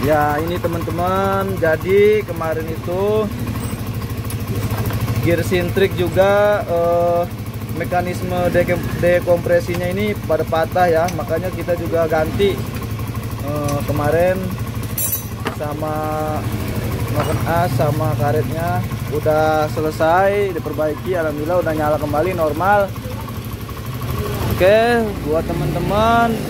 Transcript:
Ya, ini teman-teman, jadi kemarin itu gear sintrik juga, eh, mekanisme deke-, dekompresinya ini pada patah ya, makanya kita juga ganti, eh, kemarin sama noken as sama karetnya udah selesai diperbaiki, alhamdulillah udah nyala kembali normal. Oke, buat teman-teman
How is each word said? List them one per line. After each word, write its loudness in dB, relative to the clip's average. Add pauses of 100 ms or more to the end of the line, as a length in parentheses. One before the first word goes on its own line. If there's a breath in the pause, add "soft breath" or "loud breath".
Ya, 2
ini -2
teman-teman, 0
jadi 4
kemarin -4
itu -2 (2000)
gear 4
sintrik 2
juga, 4
eh, 2 (480)
mekanisme -2 (160)
deke-, 2 (240)
dekompresinya 2
ini 0 (160)
pada 2
patah 2
ya, 4
makanya -2
kita -2
juga 0
ganti, 0 (960)
eh, -2 (120)
kemarin 2 (1200)
sama -4 (1200)
noken 0 (100)
as 2
sama 2
karetnya 0 (240)
udah 2
selesai 2
diperbaiki, -2
alhamdulillah 0
udah 0
nyala 2
kembali 0
normal. 2 (1600)
Oke, 4 (240)
buat 0
teman-teman 2 (200)